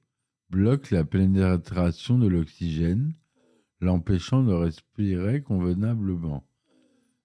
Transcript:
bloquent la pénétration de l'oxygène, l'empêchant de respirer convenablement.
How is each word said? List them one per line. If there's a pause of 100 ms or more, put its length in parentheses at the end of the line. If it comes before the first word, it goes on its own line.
(500)
bloquent
la
pénétration
de
l'oxygène, (680)
l'empêchant
de
respirer
convenablement. (800)